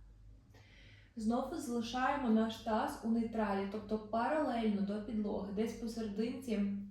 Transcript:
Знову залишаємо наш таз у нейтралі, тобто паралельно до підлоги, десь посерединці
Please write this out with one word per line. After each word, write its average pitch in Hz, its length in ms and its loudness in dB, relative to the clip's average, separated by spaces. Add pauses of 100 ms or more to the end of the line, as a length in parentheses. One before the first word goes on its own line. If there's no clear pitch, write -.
(1160)
Знову 240 400 -2
залишаємо 254 760 0
наш 220 260 4
таз 247 480 0
у 226 40 -2
нейтралі, 214 640 2
тобто 214 260 -2
паралельно 233 840 2
до 208 200 -2
підлоги, 208 500 -2
десь 226 200 0
посерединці 214 1040 -2 (120)